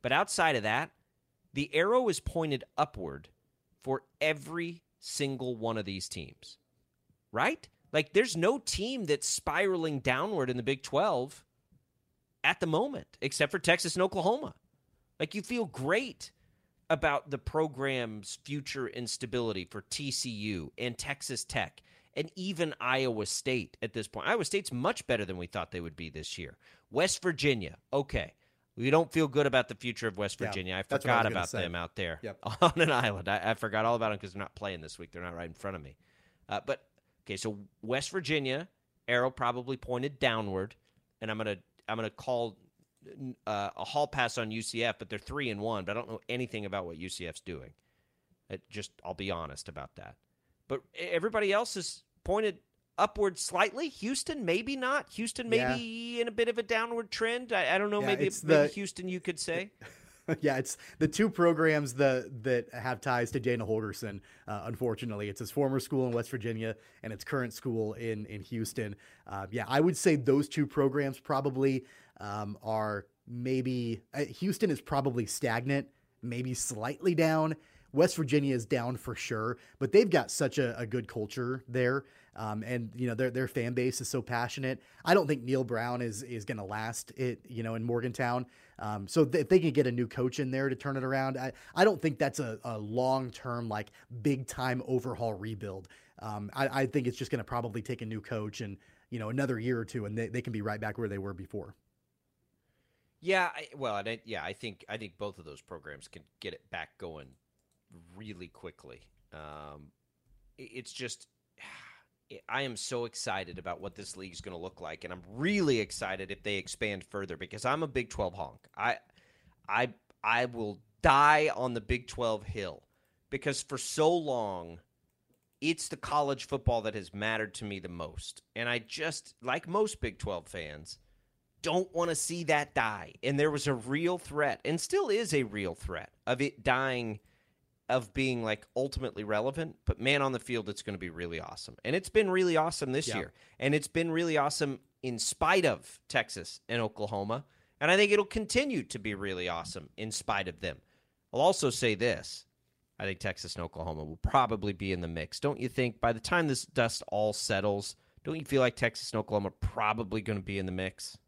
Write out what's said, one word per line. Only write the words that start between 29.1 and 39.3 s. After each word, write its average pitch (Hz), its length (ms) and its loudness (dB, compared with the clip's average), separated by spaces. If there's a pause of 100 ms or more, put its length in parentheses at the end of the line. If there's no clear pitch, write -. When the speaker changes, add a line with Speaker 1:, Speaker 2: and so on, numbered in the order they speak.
Speaker 1:
feel 160 160 6
good 143 180 4
about 127 220 4
the 110 80 -8
future 120 320 -4
of 95 100 -4
West 101 220 -2
Speaker 2:
Yeah, 113 80 -2
Speaker 1:
Virginia. 92 260 -4
I 95 80 -2
Speaker 2:
that's - 80 -6
what - 20 2
I 139 40 2
was 131 60 0
Speaker 1:
forgot 120 200 4
Speaker 2:
gonna 104 140 2
Speaker 1:
about 87 120 0
Speaker 2:
say. 104 140 -2
Speaker 1:
them 85 140 -4
out 85 180 -6
there 85 280 -4
Speaker 2:
Yep. 104 160 -10 (120)
Speaker 1:
<laughs> - 100 -2
on 170 200 6
an 156 100 8
island. 104 380 2
I, 101 240 2
I - 20 4
forgot 107 300 0
all 117 100 4
about 110 160 2
them 104 80 -2
'cause 92 140 -10
they're 87 880 -8
not 87 140 -6
right 85 100 -6
in 82 80 -10
front 98 220 -6
of 78 60 -10
me. 69 140 -18 (520)
Uh, 104 180 -2
but, - 180 -2 (400)
okay, 98 120 -4
so 107 200 -4 (260)
West 131 280 -2
Virginia, 147 580 0 (400)
arrow 123 220 4